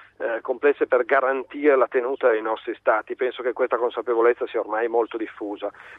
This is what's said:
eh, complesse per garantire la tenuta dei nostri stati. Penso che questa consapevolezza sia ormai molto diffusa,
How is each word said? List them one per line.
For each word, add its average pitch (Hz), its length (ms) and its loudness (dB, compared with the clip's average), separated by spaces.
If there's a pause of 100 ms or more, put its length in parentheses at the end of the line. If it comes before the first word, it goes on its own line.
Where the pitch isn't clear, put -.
(180)
eh, 113 240 -6
complesse 131 460 0
per 123 180 2
garantire 135 680 2
la 131 120 4
tenuta 131 420 0
dei 110 120 2
nostri 110 380 -6
stati. 117 360 0
Penso 123 280 -4
che 120 100 -2
questa 127 240 -2
consapevolezza 117 680 0
sia - 120 -4
ormai 107 280 -2
molto 113 300 -2
diffusa, 101 540 -8 (280)